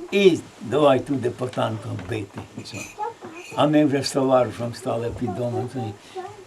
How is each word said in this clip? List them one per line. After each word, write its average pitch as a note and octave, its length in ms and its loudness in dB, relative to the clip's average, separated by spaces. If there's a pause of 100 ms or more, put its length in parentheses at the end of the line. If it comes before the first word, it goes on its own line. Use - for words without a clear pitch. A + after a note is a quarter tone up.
(100)
І F#3+ 280 6 (220)
давай C3 400 4
туди B2 300 -2
по B2 160 -4
танкам A2+ 460 -4 (180)
бити. A2 300 -6 (180)
І - 40 -10
все. - 140 -14 (800)
А C3 100 4
ми D3+ 180 6
вже C#3 180 2
з - 100 -6
товаришем A#2+ 600 2
стали A#2 360 -4 (100)
під A#2+ 140 -2
домом. A#2+ 380 -4
Цей A#2 200 -6 (540)